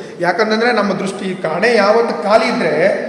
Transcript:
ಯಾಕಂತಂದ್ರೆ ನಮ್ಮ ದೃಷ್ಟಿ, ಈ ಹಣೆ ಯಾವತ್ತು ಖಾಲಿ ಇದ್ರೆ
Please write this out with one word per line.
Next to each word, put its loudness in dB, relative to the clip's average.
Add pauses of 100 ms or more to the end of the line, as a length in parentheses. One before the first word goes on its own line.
(200)
ಯಾಕಂತಂದ್ರೆ 0
ನಮ್ಮ 0
ದೃಷ್ಟಿ, -6
ಈ -6
ಹಣೆ 0
ಯಾವತ್ತು 2
ಖಾಲಿ 4
ಇದ್ರೆ 0 (220)